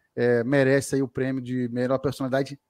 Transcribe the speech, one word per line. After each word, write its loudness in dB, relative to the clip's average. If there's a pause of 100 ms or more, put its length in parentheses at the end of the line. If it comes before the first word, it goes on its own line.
(160)
é, 2
merece 2
aí 2
o -2
prêmio -4
de -4
melhor 0
personalidade, -4 (100)